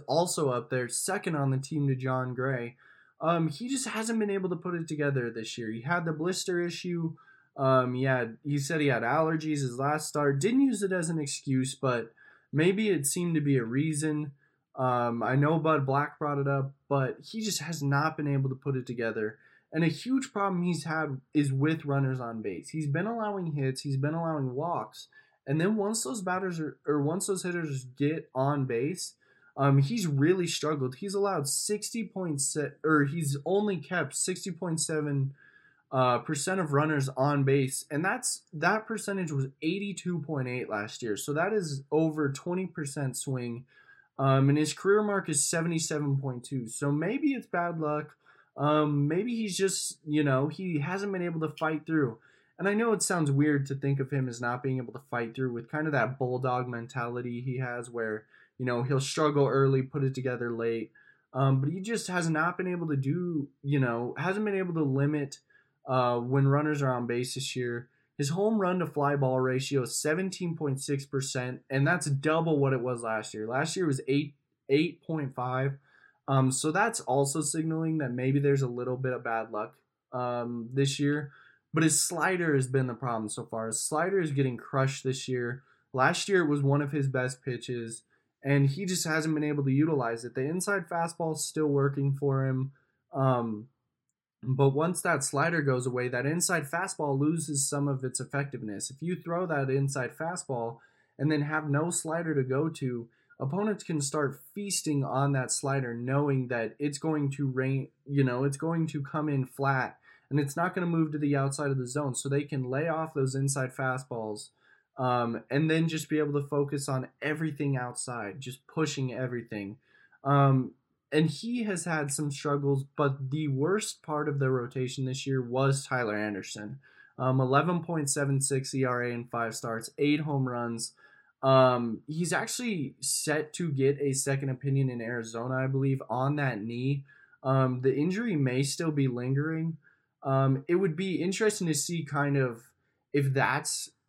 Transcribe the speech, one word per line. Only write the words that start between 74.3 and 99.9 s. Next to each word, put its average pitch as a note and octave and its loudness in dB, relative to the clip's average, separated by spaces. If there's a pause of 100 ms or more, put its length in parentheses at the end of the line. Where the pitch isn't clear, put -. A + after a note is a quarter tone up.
eight D#3+ 2
point D3+ -4
five. C3 0 (560)
Um, C3 6
so D3+ 0
that's A3 2
also C#3 2
signaling D#3+ 0
that C3 -2
maybe C3 2
there's C#3 4
a C3 0
little B2 -4
bit C3 -2
of B2 -6
bad A2+ -2
luck, A2 -6 (380)
um, A#2+ -4
this C3+ 2
year. C#3+ 0 (420)
But D#3+ 4
his D#3 4
slider E3+ 0
has C3 2
been C3 2
the B2 -4
problem A2+ -4
so A#2 -8
far. A2+ -6
His A2 -4
slider F3+ 0
is D#3+ 0
getting C3+ 2
crushed C3+ 0
this C3 -4
year. B2 -4 (280)
Last C#3 2
year F#3 4
it D3 2
was C#3+ 2
one C#3 4
of C#3 -4
his C#3 0
best B2+ -2
pitches, A#2 -8 (400)
and C#3 4
he F#3 -6
just F3+ -2
hasn't D#3 0
been D3+ 0
able D3 0
to C3+ 2
utilize C3 2
it. B2 -10
The B2+ -2
inside F3+ -2
fastball E3 -2
is D#3 -4
still D#3 -2
working C#3 2
for C3+ 0
him. C3 -2 (420)
Um, A#2+ 0 (800)
but C3+ 6
once D#3+ 0
that D#3 2
slider D#3+ 0
goes B2+ 2
away, B2 -2
that B2 -2
inside E3 0
fastball E3 -2
loses D3+ 0
some C#3+ 0
of C3+ -2
its B2+ -6
effectiveness. A#2 -6
If C3+ -16
you F3 -4
throw E3+ -4
that C#3+ 0
inside C#3 0